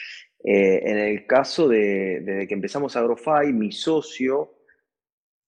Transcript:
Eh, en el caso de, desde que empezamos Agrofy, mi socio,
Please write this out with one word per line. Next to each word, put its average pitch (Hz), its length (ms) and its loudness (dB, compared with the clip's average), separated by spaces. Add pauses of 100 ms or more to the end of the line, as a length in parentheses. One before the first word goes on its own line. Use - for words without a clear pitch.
(440)
Eh, 98 400 4
en 104 160 -2
el 104 260 -2
caso 139 420 2
de, 98 540 2
desde 98 260 -4
que 104 60 -8
empezamos 101 420 -6
Agrofy, 139 580 0
mi 107 180 0
socio, 143 880 -2 (880)